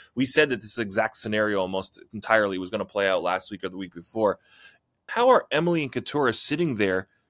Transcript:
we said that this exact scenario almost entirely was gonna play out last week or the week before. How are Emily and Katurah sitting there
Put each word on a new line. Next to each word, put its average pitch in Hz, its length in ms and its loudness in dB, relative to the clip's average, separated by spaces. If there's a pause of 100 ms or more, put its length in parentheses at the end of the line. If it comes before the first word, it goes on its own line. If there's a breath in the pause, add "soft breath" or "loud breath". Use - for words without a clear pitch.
(160 soft breath)
we 131 100 2
said 151 220 4
that 123 120 -2
this 110 180 -6
exact 110 380 -2
scenario 107 440 0
almost 95 420 -4 (100)
entirely 104 460 0
was 92 120 -6
gonna 101 140 -4
play 98 240 0
out 92 140 2
last 90 300 -2
week 98 100 -12
or 95 60 -4
the 90 80 -12
week 92 180 -10
before. 98 440 0 (680 soft breath)
How 240 200 2
are 247 240 6
Emily 165 320 2
and 127 80 -8
Katurah 127 420 0
sitting 147 400 -2
there 95 320 0 (240)